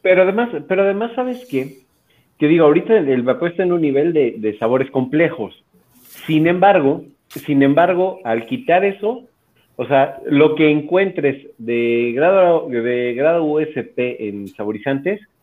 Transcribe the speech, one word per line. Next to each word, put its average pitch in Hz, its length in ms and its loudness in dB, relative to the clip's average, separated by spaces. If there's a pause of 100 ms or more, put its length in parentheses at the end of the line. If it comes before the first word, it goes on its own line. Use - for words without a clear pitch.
Pero 185 180 4
además, 208 280 0 (180)
pero 190 160 0
además, 202 320 -2
¿sabes 247 340 -6
qué? 139 300 -6 (580)
Que 151 100 2
digo, 160 180 4
ahorita 175 300 4
el, 156 140 2
el 127 140 0
vapeo 131 240 -2
está 175 160 -4
en 180 100 0
un 170 80 0
nivel 147 320 0
de, 123 240 0
de 107 220 -4
sabores 127 320 0
complejos. 131 720 -2 (640)
Sin 156 180 2
embargo, 175 580 2 (260)
sin 139 340 0
embargo, 175 600 2
al 117 220 -4
quitar 165 400 0
eso, 214 420 -6 (480)
o 117 120 -8
sea, 139 400 0
lo 151 280 4
que 156 140 2
encuentres 151 800 -2 (100)
de 117 560 -2
grado, 170 560 2
de 123 460 -4
grado 165 280 0
U 151 160 -2
S 151 240 -4
P 123 440 -6
en 101 220 -12
saborizantes, 139 680 -6 (240)